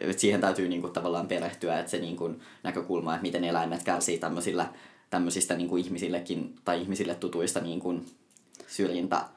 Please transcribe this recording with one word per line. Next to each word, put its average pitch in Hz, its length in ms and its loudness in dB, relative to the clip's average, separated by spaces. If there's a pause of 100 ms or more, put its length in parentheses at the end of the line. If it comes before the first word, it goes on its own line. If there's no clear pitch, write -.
et 95 180 0
siihen 101 220 6
täytyy 95 260 4
niinku 87 200 0
tavallaan 85 400 -2
perehtyä, 85 520 0
et 82 80 -4
se - 120 -2
niinku 85 300 -4 (340)
näkökulma, 85 520 0
et 82 60 0
miten 87 220 0
eläimet 85 400 0
kärsii 87 340 2
tämmösillä, 85 500 0 (420)
tämmöisistä 90 460 2
niinku 87 220 0
ihmisillekin 87 800 -2 (100)
tai 87 160 2
ihmisille 95 340 -2
tutuista 87 440 0
niinku 85 360 -2 (720)
syrjintä- 87 580 0 (120)